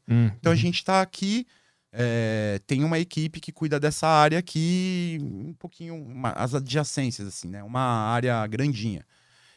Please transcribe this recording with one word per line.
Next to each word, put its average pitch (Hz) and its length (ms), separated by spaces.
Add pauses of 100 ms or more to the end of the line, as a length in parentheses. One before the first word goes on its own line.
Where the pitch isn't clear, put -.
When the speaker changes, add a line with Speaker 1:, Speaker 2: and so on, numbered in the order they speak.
Speaker 1:
Hum, 117 220 (100)
Speaker 2:
Então 165 120
a 170 40
Speaker 1:
uhum. 165 40
Speaker 2:
gente 175 240
tá 190 180
aqui, 196 440 (460)
é, 110 760
tem 139 160
uma 160 160
equipe 160 400
que - 120
cuida 147 280
dessa 147 280
área 156 300
aqui, 175 840
um 135 320
pouquinho, 165 420
uma, 131 360
as 123 220
adjacências, 135 760
assim, 90 220
né? 101 140
Uma 120 180
área 120 640
grandinha. 110 560 (540)